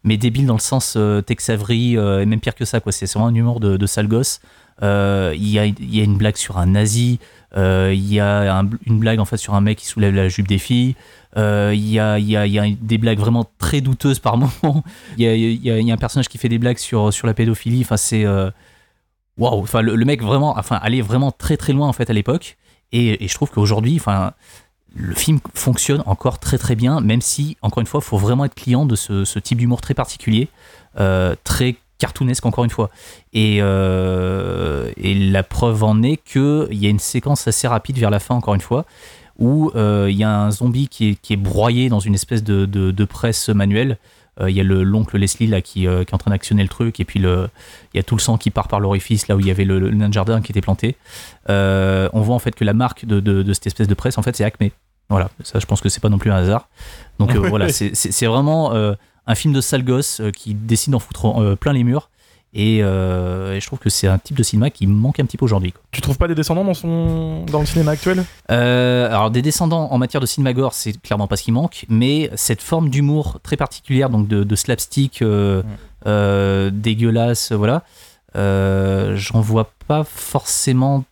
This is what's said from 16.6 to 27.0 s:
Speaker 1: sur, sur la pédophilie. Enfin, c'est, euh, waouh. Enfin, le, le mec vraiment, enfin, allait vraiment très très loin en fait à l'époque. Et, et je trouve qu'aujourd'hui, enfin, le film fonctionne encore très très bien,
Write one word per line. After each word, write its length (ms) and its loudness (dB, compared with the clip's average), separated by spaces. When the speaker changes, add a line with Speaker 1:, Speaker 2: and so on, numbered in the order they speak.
Speaker 1:
sur, 340 0
sur 140 -4
la 80 0
pédophilie. 460 0
Enfin, 160 -2
c'est, 280 0
euh, 240 0
waouh. 240 0
Enfin, 200 0
le, 140 0
le 100 4
mec 180 0
vraiment, 340 0
enfin, 240 -4
allait 200 0
vraiment 300 0
très 260 -2
très 160 -2
loin 140 2
en 60 0
fait 160 -4
à 40 0
l'époque. 440 -2
Et, 320 0
et 40 -6
je 80 -4
trouve 160 -4
qu'aujourd'hui, 460 2
enfin, 360 -2
le 180 -6
film 260 2
fonctionne 540 0
encore 320 -2
très 180 -2
très 180 0
bien, 260 2